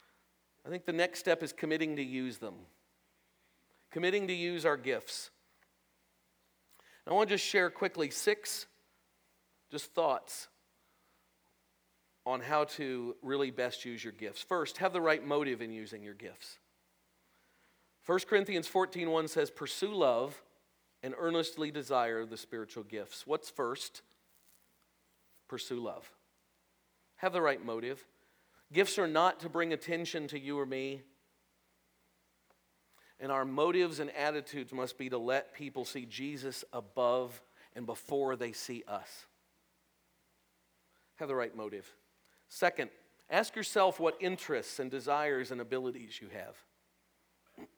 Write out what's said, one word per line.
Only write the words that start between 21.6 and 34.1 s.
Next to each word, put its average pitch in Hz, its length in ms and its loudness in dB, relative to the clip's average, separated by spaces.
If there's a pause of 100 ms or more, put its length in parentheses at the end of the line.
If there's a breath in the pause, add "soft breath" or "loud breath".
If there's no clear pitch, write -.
desire 123 540 2
the 110 140 -10
spiritual 113 460 -10
gifts." 104 420 -10
What's 151 240 -2
first? 131 500 -4 (1500)
Pursue 123 320 -6
love. 107 300 -8 (1080)
Have 185 160 -2
the 175 100 2
right 139 220 4
motive. 117 420 -4 (640 soft breath)
Gifts 196 260 4
are 185 100 4
not 160 320 4
to 170 80 -8
bring 165 240 2
attention 165 560 -2
to 147 100 -8
you 139 200 -4
or 139 80 0
me. 135 360 -4 (2250 soft breath)
And 135 100 -4
our 135 140 2
motives 160 560 4
and 143 100 -4